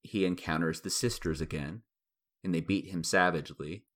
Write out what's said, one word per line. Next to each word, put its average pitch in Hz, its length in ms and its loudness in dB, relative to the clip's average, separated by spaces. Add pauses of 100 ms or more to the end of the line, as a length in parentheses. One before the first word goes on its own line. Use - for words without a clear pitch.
he 98 240 0
encounters 82 560 0
the 92 80 -6
sisters 82 520 -2
again, 78 420 -6 (600)
and 92 100 0
they 82 80 2
beat 95 260 0
him 90 160 -4
savagely. 87 840 2 (100)